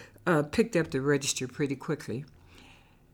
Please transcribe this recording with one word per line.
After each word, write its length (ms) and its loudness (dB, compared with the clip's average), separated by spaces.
uh, 160 6
picked 320 2
up 160 0
the 100 -2
register 460 0
pretty 280 -2
quickly. 480 -4